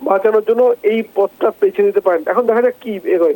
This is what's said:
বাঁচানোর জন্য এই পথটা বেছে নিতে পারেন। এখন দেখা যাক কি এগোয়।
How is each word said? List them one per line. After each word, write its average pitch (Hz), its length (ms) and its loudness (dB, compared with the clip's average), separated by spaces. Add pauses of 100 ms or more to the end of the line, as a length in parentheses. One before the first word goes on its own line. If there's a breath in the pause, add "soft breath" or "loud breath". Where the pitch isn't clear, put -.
বাঁচানোর 208 460 2
জন্য 240 340 2
এই 220 200 0 (120)
পথটা 202 460 -2
বেছে 196 220 0
নিতে 202 180 0
পারেন। 175 260 0
এখন 208 200 0
দেখা 226 160 0
যাক 247 180 0
কি 208 240 -8
এগোয়। 170 320 0